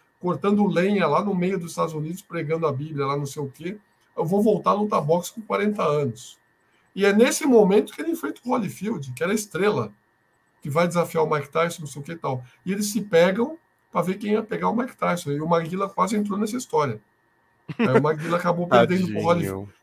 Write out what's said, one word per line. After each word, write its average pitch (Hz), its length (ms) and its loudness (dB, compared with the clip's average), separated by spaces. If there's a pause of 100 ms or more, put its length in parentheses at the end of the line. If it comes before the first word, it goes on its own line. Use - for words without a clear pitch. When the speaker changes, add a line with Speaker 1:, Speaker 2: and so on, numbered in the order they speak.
(180)
Speaker 1:
cortando 196 480 2
lenha 180 400 2
lá 156 160 2
no 208 120 -2
meio 180 240 0
dos 170 140 -10
Estados 165 200 -2
Unidos, 156 300 -8
pregando 165 440 -4
a 143 60 0
Bíblia 139 320 -4
lá, 143 140 -2
não 147 80 -4
sei 147 160 -8
o 135 80 -8
quê. 180 260 -12 (400)
"Eu 170 80 -2
vou 190 180 2
voltar 196 280 2
a 190 40 4
lutar 208 280 0
boxe 170 280 2
com 226 120 -14
quarenta 208 420 0
anos." 147 540 -2 (580)
E 190 80 0
é 202 80 6
nesse 262 320 2
momento 220 480 6
que - 80 -12
ele 320 120 -4
enfrenta - 340 -6
o - 40 -10
Holyfield, 185 600 -4
que 127 100 -8
era 180 100 -2
a - 20 0
estrela, 170 580 -2 (680)
que 156 80 -6
vai 165 180 2
desafiar 165 340 0
o 151 80 0
Mike 147 200 -2
Tyson, 165 320 -2
não 147 40 -12
sei 143 140 -12
o 143 40 -12
que 170 80 -10
e 165 40 -10
tal. 123 260 -6 (220)
E 180 80 -2
eles 208 140 -2
se 208 160 -2
pegam 190 560 2 (340)
pra 190 80 -2
ver 175 160 -2
quem 208 160 -4
ia 214 100 2
pegar 180 280 -4
o 214 60 -2
Mike 254 200 -4
Tyson. 175 360 -2
E 147 100 -2
o 156 40 -4
Maguila 170 440 0
quase 190 260 -2
entrou 208 220 -2
nessa 214 180 -2
história. 147 420 -2 (800)
Aí 233 80 2 (120)
o - 40 2
Maguila 160 360 0
acabou 175 280 0
Speaker 2:
<laughs> - 0 -
Speaker 1:
perdendo 135 360 6
pro 110 100 -2
Speaker 2:
Tadinho. 107 140 -2
Speaker 1:
Holyfield. 101 420 0 (140)